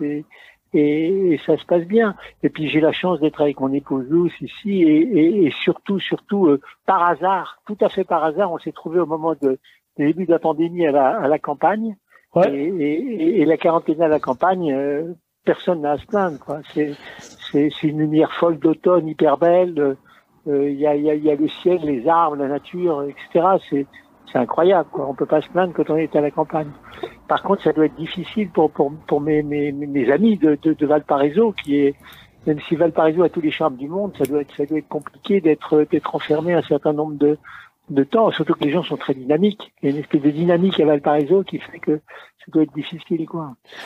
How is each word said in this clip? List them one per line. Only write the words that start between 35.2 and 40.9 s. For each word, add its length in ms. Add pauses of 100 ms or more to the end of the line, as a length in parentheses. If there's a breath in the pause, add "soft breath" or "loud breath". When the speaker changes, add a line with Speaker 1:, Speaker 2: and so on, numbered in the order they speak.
Speaker 1:
d'être, 480
d'être 240
enfermé 400
un 80
certain 320
nombre 220
de, 220 (520 loud breath)
de 140
temps, 280
surtout 220
que 100
les 60
gens 120
sont 140
très 180
dynamiques. 640
Il 100
y 20
a 20
une 60
espèce 220
de 80
dynamique 500
à 60
Valparaiso 580